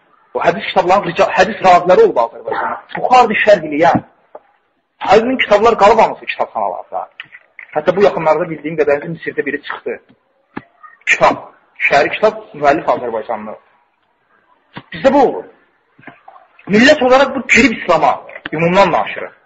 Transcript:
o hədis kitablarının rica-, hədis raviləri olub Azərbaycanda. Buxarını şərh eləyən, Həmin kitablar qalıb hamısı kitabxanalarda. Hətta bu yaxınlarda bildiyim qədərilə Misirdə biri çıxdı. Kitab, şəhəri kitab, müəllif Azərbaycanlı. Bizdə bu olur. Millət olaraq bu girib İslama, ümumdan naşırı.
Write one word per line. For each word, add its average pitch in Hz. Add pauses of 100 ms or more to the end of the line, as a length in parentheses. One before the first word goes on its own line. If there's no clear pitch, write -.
(340)
o 123
hədis 175
kitablarının 180
rica-, 190
hədis 190
raviləri 180
olub 135
Azərbaycanda. 113 (200)
Buxarını 233
şərh 185
eləyən, 151 (960)
Həmin 226
kitablar 214
qalıb 214
hamısı 151
kitabxanalarda. 101 (720)
Hətta 165
bu 202
yaxınlarda 160
bildiyim 160
qədərilə 147
Misirdə 147
biri 139
çıxdı. - (1080)
Kitab, - (440)
şəhəri 147
kitab, 214 (160)
müəllif 143
Azərbaycanlı. 113 (1300)
Bizdə 208
bu 285
olur. 117 (1200)
Millət 247
olaraq 262
bu 262
girib 233
İslama, 156 (360)
ümumdan 170
naşırı. 104 (160)